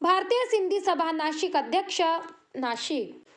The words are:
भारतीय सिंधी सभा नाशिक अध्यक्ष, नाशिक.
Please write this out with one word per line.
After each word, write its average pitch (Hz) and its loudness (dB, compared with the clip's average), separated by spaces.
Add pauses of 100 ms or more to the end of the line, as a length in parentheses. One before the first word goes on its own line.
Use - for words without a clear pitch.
भारतीय 381 2
सिंधी 403 0
सभा 339 0
नाशिक 320 -2
अध्यक्ष, 359 0 (520)
नाशिक. 247 -4 (140)